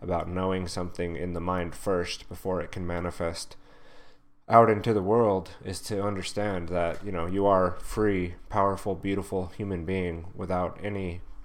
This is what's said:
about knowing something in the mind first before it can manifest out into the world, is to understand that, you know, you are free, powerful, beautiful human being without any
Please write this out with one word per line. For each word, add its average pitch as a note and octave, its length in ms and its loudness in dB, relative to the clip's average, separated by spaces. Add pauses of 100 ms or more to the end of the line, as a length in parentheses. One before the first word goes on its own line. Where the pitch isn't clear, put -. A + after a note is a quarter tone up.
about F2 280 -2
knowing F#2 380 0
something F2 500 -4
in F2 180 -4
the E2+ 60 -2
mind F2 340 -2
first F2+ 560 -2
before F2+ 320 -2
it - 100 -8
can F2+ 140 -4
manifest F2 720 -4 (920)
out A2+ 220 10
into G#2+ 220 2
the G2+ 100 4
world, G2+ 480 4 (140)
is F#2+ 160 -6
to G2 220 -4
understand G2 680 -2
that, E2+ 340 0
you G2+ 80 -4
know, E2+ 140 0
you G2 200 2
are F#2 260 6
free, F#2+ 600 0 (140)
powerful, G2 480 2
beautiful F#2+ 600 -2
human G2 280 -4
being F2 500 -2
without F2+ 480 -2
any F#2+ 380 -4 (240)